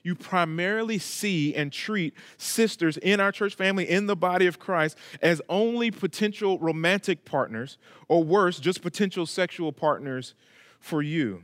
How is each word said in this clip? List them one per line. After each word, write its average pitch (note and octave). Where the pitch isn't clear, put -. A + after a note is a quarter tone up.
you F3
primarily F#3
see D#3+
and C#3+
treat G3+
sisters F3
in G3+
our G3
church G3+
family, F#3+
in G3
the G3+
body F3+
of E3+
Christ, D#3+
as D#3+
only A#3
potential G3+
romantic E3
partners, B2
or E3
worse, F3
just E3+
potential F3+
sexual E3+
partners C3
for D3+
you. C#3+